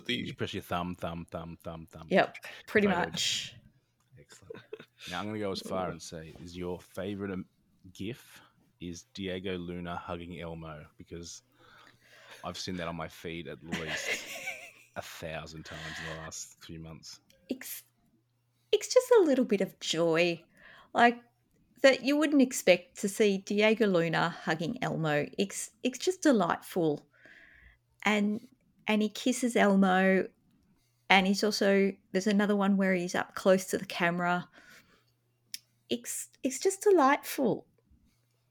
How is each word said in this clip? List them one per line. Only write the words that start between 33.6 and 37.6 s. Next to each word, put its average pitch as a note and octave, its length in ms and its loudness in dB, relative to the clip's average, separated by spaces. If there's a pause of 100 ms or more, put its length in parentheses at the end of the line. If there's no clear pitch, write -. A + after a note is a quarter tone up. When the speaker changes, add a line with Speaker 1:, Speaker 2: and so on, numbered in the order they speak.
Speaker 3:
to - 140 -2
the G3 80 -8
camera. F3 600 -2 (1400)
It's, - 380 -6 (160)
it's C4 160 -4
just - 240 -2
delightful. C#4+ 800 4 (840)